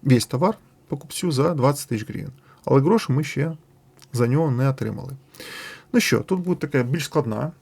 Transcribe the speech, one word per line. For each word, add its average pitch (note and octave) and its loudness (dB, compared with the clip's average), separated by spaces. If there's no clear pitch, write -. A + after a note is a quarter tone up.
весь B2+ 4
товар F3 0
покупцю - -4
за D3 2
двадцять C#3 0
тисяч A2 -4
гривень. - -10
Але C3+ 6
гроші F3+ 2
ми C#3+ 0
ще D#3 -4
за A#2+ 2
нього D3 2
не B2+ 2
отримали. C3 -6
Ну B3 4
що, A2+ 2
тут F#3 -2
буде F3 -2
така C#3 0
більш C#3 -2
складна B2 -2